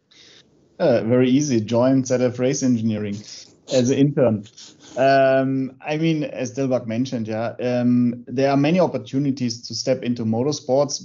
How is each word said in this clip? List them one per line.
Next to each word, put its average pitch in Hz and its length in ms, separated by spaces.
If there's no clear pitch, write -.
Uh, 131 240
very 123 260
easy. 131 320
Join 123 460
Z 127 160
F 120 160
Race 131 240
Engineering 110 540
as 127 160
an 135 80
intern. 135 480
Um, 135 840
I 151 160
mean, 160 280
as 117 300
Dilbag 131 300
mentioned, 113 420
yeah, 110 320
um, 123 680
there 135 240
are 139 60
many 151 220
opportunities 131 880
to 117 60
step 131 300
into 120 200
motorsports, 135 800